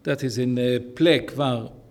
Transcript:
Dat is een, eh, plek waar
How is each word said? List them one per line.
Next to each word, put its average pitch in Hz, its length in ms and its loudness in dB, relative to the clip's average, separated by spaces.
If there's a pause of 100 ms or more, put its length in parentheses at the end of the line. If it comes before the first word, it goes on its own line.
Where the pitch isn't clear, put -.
Dat 143 200 -4
is 123 140 -4
een, 123 220 0
eh, 123 220 0 (140)
plek 160 380 4
waar 127 300 -2 (300)